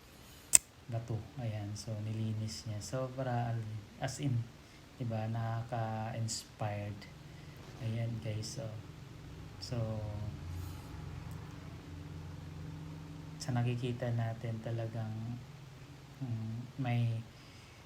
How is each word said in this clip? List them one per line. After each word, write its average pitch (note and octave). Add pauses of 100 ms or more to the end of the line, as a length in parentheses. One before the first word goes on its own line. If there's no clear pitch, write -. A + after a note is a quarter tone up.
(920)
bato. A#2 (200)
Ayan, G#2+
so A2+ (160)
nilinis A2
niya. G#2+
Sobra, B2 (480)
as -
in, B2 (600)
diba, A2
nakaka-inspired. A2+ (840)
Ayan, A#2 (120)
guys, A2
so, A2+ (920)
so, - (3500)
sa -
nakikita A#2+
natin A2+
talagang, A2+ (1120)
mm, A2+
may A#2+ (680)